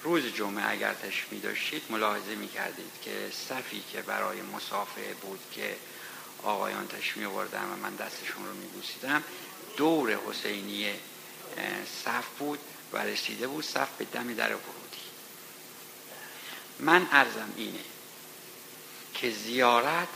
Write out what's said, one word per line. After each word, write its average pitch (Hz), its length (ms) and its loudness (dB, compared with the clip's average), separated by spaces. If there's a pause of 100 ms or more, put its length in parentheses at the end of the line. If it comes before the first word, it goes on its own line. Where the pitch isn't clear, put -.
روز 160 220 6
جمعه 104 460 0
اگر 104 220 2
تشریف 101 500 -4
داشتید 107 460 0
ملاحظه 107 460 2
می‌کردید 101 560 -6 (120)
که 101 280 -4 (180)
صفی 127 420 -4
که - 100 -4
برای 101 400 0
مصافحه 101 720 -4
بود 95 260 -8 (120)
که 107 240 -4 (680)
آقایان 101 440 2
تشریف 104 300 -2
می‌آوردن 101 460 -2
و 98 120 -2
من 101 200 -4
دستشون 101 500 -6
رو 98 80 -6
می‌بوسیدم، 131 720 0 (540)
دور 143 500 6
حسینی، 104 600 -2
اه، 101 80 0 (1080)
صف 117 200 2 (140)
بود 147 200 0 (340)
و 104 40 0
رسیده 104 500 0
بود 147 160 -2
صف 135 240 2 (100)
به - 80 0
دم 120 280 -2
در 113 120 4
ورودی. - 560 -2 (1800)
من 165 320 8
عرضم 110 440 8
اینه 104 240 -4 (1300)
که 120 180 2
زیارت 120 840 6